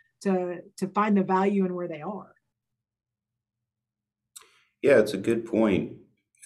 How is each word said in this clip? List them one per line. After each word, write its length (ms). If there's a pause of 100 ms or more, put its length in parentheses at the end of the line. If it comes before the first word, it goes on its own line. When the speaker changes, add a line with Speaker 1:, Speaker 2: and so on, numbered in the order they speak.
(220)
Speaker 1:
to, 400 (160)
to 100
find 280
the 60
value 420
in 100
where 140
they 120
are. 340 (2500)
Speaker 2:
Yeah, 160
it's 160
a 40
good 280
point. 520 (480)